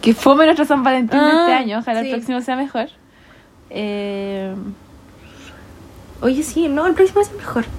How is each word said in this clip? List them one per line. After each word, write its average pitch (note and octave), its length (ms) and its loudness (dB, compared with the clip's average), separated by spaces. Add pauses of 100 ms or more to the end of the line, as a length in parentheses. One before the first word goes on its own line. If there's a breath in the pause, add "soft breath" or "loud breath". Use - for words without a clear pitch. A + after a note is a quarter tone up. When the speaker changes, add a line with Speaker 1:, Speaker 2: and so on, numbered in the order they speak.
Speaker 1:
Que A3+ 120 4
fome C#4 320 6
nuestro D4+ 200 4
San C#4+ 180 0
Valentín B3+ 360 2
de D4 80 4
este E4+ 260 4
Speaker 2:
Ah, C4 40 2
Speaker 1:
año. A3+ 220 -4
Ojalá A3+ 220 -4
Speaker 2:
sí. C4+ 60 -4
Speaker 1:
el C4 80 -6
próximo B3 260 -4
sea B3+ 140 -4
mejor. C4 320 -6 (840 soft breath)
Eh, G3 840 -8 (1700 loud breath)
Speaker 2:
Oye, C4 220 0
sí, D#4+ 260 -2
no, D4 180 0
el F#4 60 2
próximo F#4+ 260 4
va G#4 60 4
a G#4 40 -12
ser G4+ 80 -14
mejor. - 280 -6 (140)